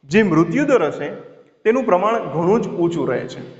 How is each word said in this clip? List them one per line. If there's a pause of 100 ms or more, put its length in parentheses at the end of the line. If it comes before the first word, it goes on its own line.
જે
મૃત્યુદર
હશે, (540)
તેનું
પ્રમાણ
ઘણું
જ
ઊંચું
રહે
છે. (200)